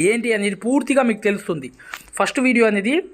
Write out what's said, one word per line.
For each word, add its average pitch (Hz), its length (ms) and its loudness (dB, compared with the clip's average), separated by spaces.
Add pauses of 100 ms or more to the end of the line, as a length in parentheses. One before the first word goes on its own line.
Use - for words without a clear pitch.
ఏంటి 233 300 0
అనేది 202 260 -2
పూర్తిగా 262 460 2
మీకు 214 180 -4
తెలుస్తుంది. 175 420 -4 (500)
ఫస్ట్ 202 280 0
వీడియో 226 240 4
అనేది 208 240 0 (180)